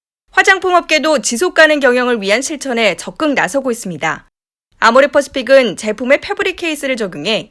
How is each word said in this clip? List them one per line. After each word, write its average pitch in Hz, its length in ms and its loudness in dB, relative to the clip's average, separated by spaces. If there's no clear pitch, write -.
화장품 381 420 2
업계도 311 480 2
지속 349 320 -2
가능 311 260 4
경영을 247 400 2
위한 202 220 0
실천에 233 540 -2
적극 277 380 -4
나서고 254 360 -2
있습니다. 165 580 -6
아모레퍼시픽은 262 960 4
제품에 240 420 0
패브릭 392 380 -6
케이스를 294 400 -4
적용해 180 540 -6